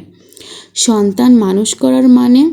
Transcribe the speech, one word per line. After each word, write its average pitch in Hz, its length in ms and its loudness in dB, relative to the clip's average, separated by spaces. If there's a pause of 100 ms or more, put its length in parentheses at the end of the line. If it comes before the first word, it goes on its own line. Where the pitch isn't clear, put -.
(760)
সন্তান 214 640 0
মানুষ 202 380 -2
করার 262 340 -2
মানে 247 320 2 (120)